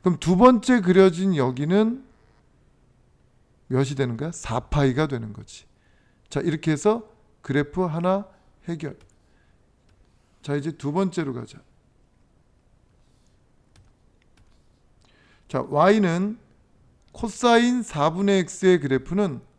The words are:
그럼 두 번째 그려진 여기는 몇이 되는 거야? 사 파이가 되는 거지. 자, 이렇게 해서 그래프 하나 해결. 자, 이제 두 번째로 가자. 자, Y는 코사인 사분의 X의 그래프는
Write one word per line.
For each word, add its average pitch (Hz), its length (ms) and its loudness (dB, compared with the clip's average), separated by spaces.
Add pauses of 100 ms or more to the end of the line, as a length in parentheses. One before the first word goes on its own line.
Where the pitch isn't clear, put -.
그럼 175 180 0
두 175 160 0
번째 240 460 4
그려진 185 560 4
여기는 165 640 0 (1600)
몇이 131 280 -2
되는 123 220 -4
거야? 156 160 -10
사 - 260 -6
파이가 139 480 0
되는 113 240 -8
거지. - 320 -20 (640)
자, 139 140 -6
이렇게 156 320 -2
해서 214 360 -2 (320)
그래프 143 420 -4
하나 180 440 -2 (380)
해결. 160 340 -10 (1400)
자, 143 160 -6
이제 147 160 -6
두 143 180 -8
번째로 165 420 -4
가자. 117 280 -14 (3750)
자, - 140 -4
Y는 185 760 2 (760)
코사인 240 680 2
사분의 185 580 0
X의 180 420 2
그래프는 135 580 -2 (200)